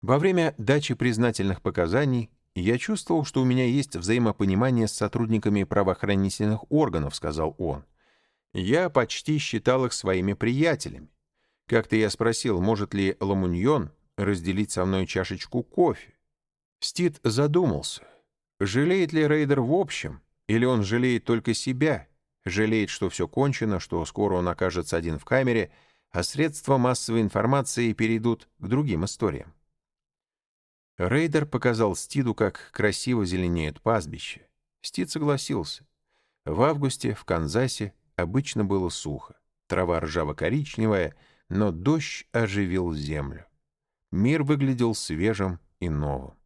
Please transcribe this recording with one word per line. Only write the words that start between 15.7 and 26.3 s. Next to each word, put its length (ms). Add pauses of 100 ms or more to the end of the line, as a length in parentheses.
Стит 440
задумался, 800 (560)
жалеет 540
ли 140
Рейдер 340
в 120
общем, 480 (260)
или 180
он 180
жалеет 420
только 280
себя, 540 (380)
жалеет, 440
что 200
всё 180
кончено, 520
что 260
скоро 300
он 120
окажется 480
один 240
в 60
камере, 460 (400)
а 120
средства 540